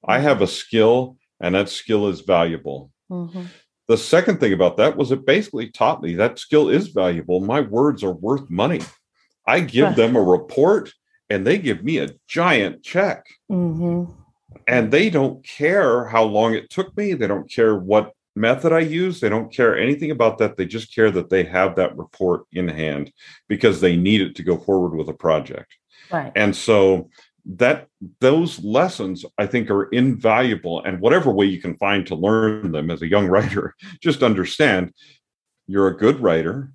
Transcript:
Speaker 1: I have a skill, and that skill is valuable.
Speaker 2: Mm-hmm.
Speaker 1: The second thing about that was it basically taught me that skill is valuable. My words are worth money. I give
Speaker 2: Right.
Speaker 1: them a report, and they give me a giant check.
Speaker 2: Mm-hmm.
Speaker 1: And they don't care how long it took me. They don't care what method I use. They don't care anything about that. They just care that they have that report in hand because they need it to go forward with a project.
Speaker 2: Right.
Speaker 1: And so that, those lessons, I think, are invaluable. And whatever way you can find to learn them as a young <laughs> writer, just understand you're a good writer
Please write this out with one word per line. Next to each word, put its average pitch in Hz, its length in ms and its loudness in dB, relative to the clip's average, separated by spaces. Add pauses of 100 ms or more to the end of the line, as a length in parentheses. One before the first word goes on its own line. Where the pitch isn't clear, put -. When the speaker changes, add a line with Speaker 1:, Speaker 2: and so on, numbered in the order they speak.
Speaker 1:
I 113 140 2
have 135 240 2
a 92 60 2
skill, 117 680 2 (240)
and - 140 0
that 104 140 2
skill 104 400 -2
is 85 140 -6
valuable. 82 680 -2 (220)
Speaker 2:
Mm-hmm. 175 300 -10 (440)
Speaker 1:
The 113 100 4
second 175 440 0
thing 110 120 2
about 85 260 2
that 143 180 4
was 139 160 -2
it 131 120 -4
basically 135 460 0
taught - 320 -2
me 85 140 -6
that 120 240 0
skill 151 280 2
is 143 200 0
valuable. 90 500 -2
My 113 220 -2
words 127 420 0
are 92 100 -4
worth 110 380 -6
money. 101 300 -2 (680)
I 170 140 2
give 131 260 2
Speaker 2:
Right. - 100 0
Speaker 1:
them 117 200 4
a 110 60 4
report, 131 680 2 (380)
and 95 160 -2
they 185 120 2
give 104 260 -4
me 165 140 -2
a 73 120 -4 (160)
giant 147 560 0
check. - 420 -4 (240)
Speaker 2:
Mm-hmm. 175 640 -4 (580)
Speaker 1:
And 117 220 0
they 180 200 2
don't 139 360 -2
care 143 600 0
how 113 180 2
long 110 300 0
it - 160 -8
took - 260 -8
me. 208 160 -2
They 120 160 -2
don't 98 220 -4
care 110 260 2
what 104 360 0 (220)
method 131 380 0
I 165 80 2
use. 170 400 -4
They 113 80 0
don't 113 240 -4
care 117 260 2
anything 143 320 -2
about 117 280 0
that. 107 180 0
They 92 100 -4
just 113 280 -12
care 110 160 4
that 90 200 -4
they 92 140 2
have 90 320 0
that 92 200 0
report 87 560 -4
in 90 140 -4
hand 76 460 -6 (360)
because 104 320 2
they 90 160 4
need 98 260 2
it - 140 -6
to 90 60 -14
go 85 140 0
forward 90 400 0
with 76 120 -6
a 76 40 -10
project. 71 600 -2 (380)
Speaker 2:
Right. 156 240 -6
Speaker 1:
And 104 220 0
so 95 540 2 (340)
that, 120 420 -2 (340)
those 156 440 2
lessons, 107 600 -2 (140)
I 104 80 0
think, 110 240 -4
are 98 200 2
invaluable. 113 920 0
And 92 180 -6
whatever 143 300 4
way 98 160 4
you 92 140 -2
can 87 160 -8
find 101 300 0
to 90 100 -6
learn 107 560 0
them 78 180 -4
as 80 120 -8
a 85 60 -8
young 101 180 2
<laughs> 90 80 2
writer, - 400 -2 (260)
just 147 220 -2
understand 95 720 0 (760)
you're 98 220 2
a 90 80 -2
good 127 240 2
writer 95 540 0